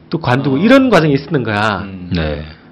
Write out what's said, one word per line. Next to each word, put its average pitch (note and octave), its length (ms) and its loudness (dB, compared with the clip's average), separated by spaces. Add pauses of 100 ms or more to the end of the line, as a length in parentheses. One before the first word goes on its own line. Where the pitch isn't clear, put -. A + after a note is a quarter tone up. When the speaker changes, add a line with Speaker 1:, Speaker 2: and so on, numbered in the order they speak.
Speaker 1:
또 D#2+ 100 -4
관두고, C3+ 380 0
Speaker 2:
아. - 20 0
Speaker 1:
이런 C4 300 4
과정이 D#3+ 240 4
있었던 C3+ 300 -2
거야. G#2 420 -2
Speaker 2:
음. F#2 280 -14
Speaker 3:
네. D2+ 300 -4 (280)